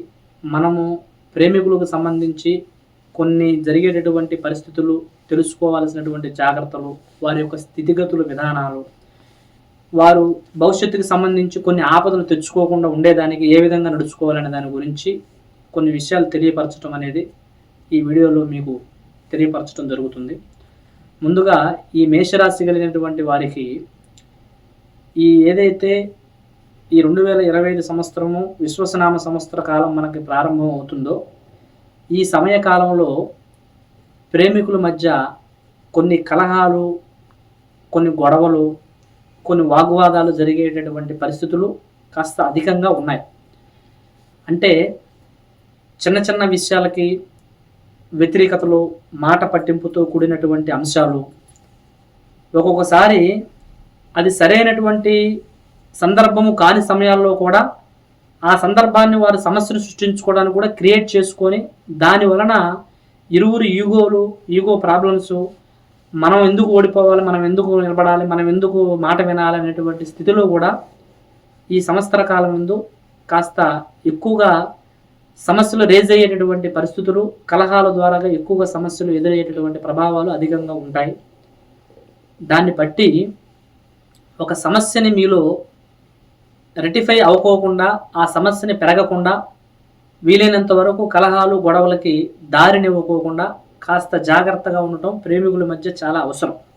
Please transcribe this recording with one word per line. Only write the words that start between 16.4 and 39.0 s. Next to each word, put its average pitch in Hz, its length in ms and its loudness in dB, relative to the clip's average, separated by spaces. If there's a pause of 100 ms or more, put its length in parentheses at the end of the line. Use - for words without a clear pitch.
అనేది 143 300 -8 (680)
ఈ 156 100 0
వీడియోలో 151 440 2
మీకు 143 300 -8 (560)
తెలియపరచడం 156 580 -4
జరుగుతుంది. 131 480 -10 (840)
ముందుగా 185 340 2 (380)
ఈ 160 120 4
మేషరాశి 185 600 2
కలిగినటువంటి 165 560 -2
వారికి 143 420 -4 (1500)
ఈ 165 120 4 (140)
ఏదైతే 190 500 2 (1000)
ఈ 165 80 6
రెండు 170 220 2
వేల 190 180 2
ఇరవై 175 300 2
ఐదు 175 120 -4
సంవత్సరము 170 580 -6 (200)
విశ్వసనామ 175 560 -2
సంవత్సర 165 440 -8
కాలం 156 340 -2
మనకి 156 260 -6
ప్రారంభం 151 500 -2
అవుతుందో, 139 440 -8 (960)
ఈ 180 140 0
సమయ 202 340 2
కాలంలో 180 500 0 (1300)
ప్రేమికుల 202 460 2
మధ్య 165 260 -2 (880)
కొన్ని 170 240 2
కలహాలు, 180 680 0 (1040)
కొన్ని 165 180 0
గొడవలు, 156 540 2 (840)